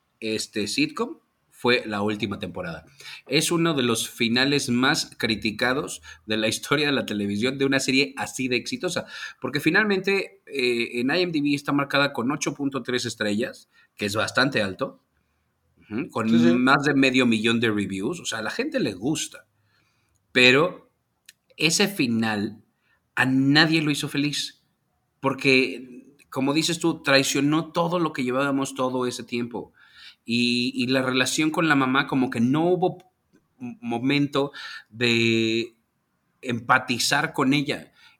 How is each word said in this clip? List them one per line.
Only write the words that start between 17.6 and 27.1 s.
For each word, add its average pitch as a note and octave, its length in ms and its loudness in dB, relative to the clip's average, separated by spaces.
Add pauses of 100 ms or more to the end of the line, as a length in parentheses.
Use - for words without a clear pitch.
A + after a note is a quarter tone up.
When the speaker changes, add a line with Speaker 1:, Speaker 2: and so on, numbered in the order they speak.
Speaker 1:
de A2+ 100 2
reviews, G2 480 -2
o - 60 -16
sea, A2+ 160 -6
a - 20 -6
la - 80 -6
gente C#4 300 -4
le A#2+ 140 -2
gusta, B2+ 520 -6 (840)
pero C3 580 4 (680)
ese E3+ 300 2
final A2+ 760 -2 (540)
a B2 100 2
nadie C#3+ 580 4
lo D3 100 0
hizo C#3+ 160 -4
feliz, - 560 -4 (560)
porque, C3 960 0 (120)
como C3+ 260 -2
dices E3 260 0
tú, E3 240 0
traicionó D3 680 2